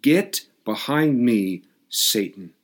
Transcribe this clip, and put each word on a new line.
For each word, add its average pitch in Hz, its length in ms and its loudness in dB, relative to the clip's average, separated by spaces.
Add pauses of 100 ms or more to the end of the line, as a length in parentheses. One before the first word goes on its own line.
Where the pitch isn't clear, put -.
"Get 170 440 0 (200)
behind 139 560 0
me, 98 400 2 (260)
Satan." - 640 -2 (120)